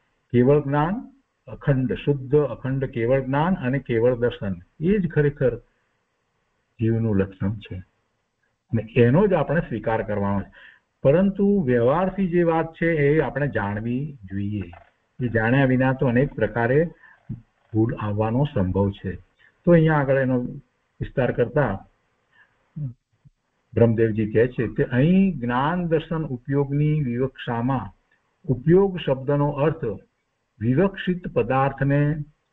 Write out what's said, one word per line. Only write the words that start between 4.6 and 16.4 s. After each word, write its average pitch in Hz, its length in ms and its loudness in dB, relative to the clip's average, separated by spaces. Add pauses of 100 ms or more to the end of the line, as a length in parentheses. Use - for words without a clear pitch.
એ 190 180 2
જ 175 100 0
ખરેખર 143 480 0 (1200)
જીવનું 113 360 0
લક્ષણ 95 380 -2
છે - 200 -14 (960)
અને 113 140 -2 (100)
એનો 131 300 4
જ 185 60 2
આપણે 156 280 0
સ્વીકાર 113 420 -4
કરવાનો 101 380 -2
છે. 98 100 -10 (520)
પરંતુ 196 640 2
વ્યવહારથી 165 640 2
જે 175 140 2
વાત 165 320 0
છે 165 120 -2
એ 156 340 2
આપણે 139 280 -2
જાણવી 113 720 -4 (120)
જોઈએ. 101 420 -6 (480)
એ 123 80 -2
જાણ્યા 113 360 2
વિના 127 280 2
તો 131 140 -2
અનેક 127 280 2
પ્રકારે 120 500 0 (880)